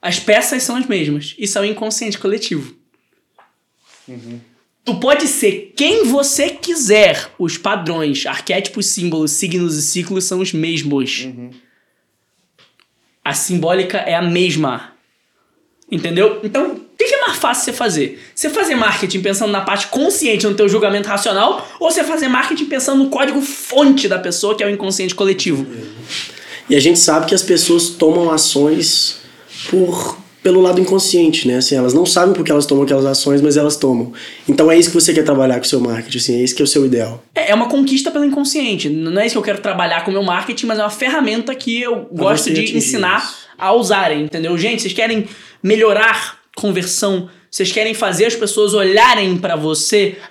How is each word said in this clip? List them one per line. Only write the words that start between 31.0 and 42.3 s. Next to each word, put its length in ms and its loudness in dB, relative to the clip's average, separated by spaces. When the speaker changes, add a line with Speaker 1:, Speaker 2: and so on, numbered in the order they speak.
Speaker 3:
né? 100 2
Assim, 180 0
elas 180 2
não 120 4
sabem 280 4
por 100 0
que 80 -2
elas 140 2
tomam 200 2
aquelas 200 2
ações, 360 2
mas 160 4
elas 180 2
tomam. 380 0
Então 240 4
é 80 8
isso 100 4
que 60 -6
você 180 4
quer 100 4
trabalhar 360 2
com 60 -6
o 20 -2
seu 140 0
marketing, 360 -4
assim, 220 0
é 40 2
isso 120 -2
que 60 -2
é 40 4
o 20 0
seu 180 2
ideal. 380 -2
Speaker 1:
É, 160 0
é 40 6
uma 120 0
conquista 420 2
pelo 160 0
inconsciente. 600 -2
N-, 240 -2
não 100 2
é 40 2
isso 80 -2
que 60 -2
eu 40 -2
quero 160 -2
trabalhar 460 -2
com 40 -2
o 40 -2
meu 100 0
marketing, 440 -4
mas 120 -2
é 40 0
uma 60 -2
ferramenta 640 -2
que 280 -4
eu 240 -4
Speaker 3:
Pra 120 -12
Speaker 1:
gosto 280 0